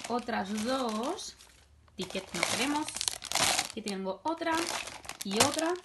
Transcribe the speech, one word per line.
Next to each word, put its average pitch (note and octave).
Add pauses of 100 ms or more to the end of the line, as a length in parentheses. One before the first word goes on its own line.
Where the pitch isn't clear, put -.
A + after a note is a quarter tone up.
otras G#3+
dos. B3+ (600)
Ticket -
no E3+ (100)
queremos. D4 (840)
Aquí A3
tengo F#3+
otra E4 (680)
y G3
otra, D#4 (120)